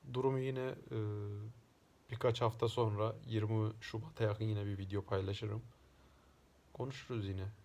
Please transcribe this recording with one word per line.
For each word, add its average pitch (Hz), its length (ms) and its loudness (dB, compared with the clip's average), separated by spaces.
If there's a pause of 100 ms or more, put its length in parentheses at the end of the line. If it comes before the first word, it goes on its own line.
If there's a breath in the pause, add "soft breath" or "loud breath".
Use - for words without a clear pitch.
(120)
Durumu 131 260 4
yine, 131 360 0 (160)
e, 113 80 -2 (1120)
birkaç 117 300 2
hafta 117 280 4
sonra 110 480 2 (100)
yirmi 110 540 2
Şubat'a - 440 -4
yakın 107 200 2
yine 104 220 0
bir 101 120 -2
video 98 240 -2
paylaşırım. 101 600 -2 (1080 loud breath)
Konuşuruz 123 560 -2
yine. 95 180 -2 (180)